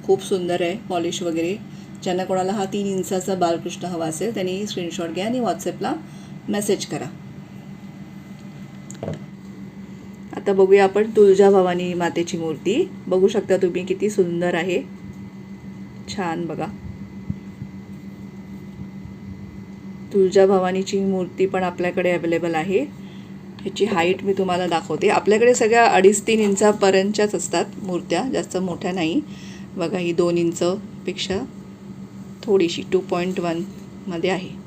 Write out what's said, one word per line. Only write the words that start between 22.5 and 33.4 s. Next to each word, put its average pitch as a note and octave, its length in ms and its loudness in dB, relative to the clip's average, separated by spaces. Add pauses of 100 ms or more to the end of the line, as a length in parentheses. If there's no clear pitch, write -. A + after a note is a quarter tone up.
आहे. F#3+ 540 -2 (500)
ह्याची - 260 0
हाईट F#3 380 2
मी G3 100 2
तुम्हाला F3+ 340 0
दाखवते. E3 420 0
आपल्याकडे A3 440 6
सगळ्या A#3 320 6
अडीच G3 420 4
तीन A3 120 4
इंचापर्यंतच्याच G#3 960 4
असतात F3 300 0 (180)
मूर्त्या, F3 460 -2
जास्त E3+ 280 -2
मोठ्या F3+ 340 -2
नाही. F3+ 280 0 (560)
बघा, F3+ 220 -2
ही F3 160 0
दोन F3 240 4
इंचपेक्षा F3+ 1000 -2 (1040)
थोडीशी G3 480 4
टू F#3 80 4
पॉइंट F#3 400 -2
वनमध्ये E3+ 880 -4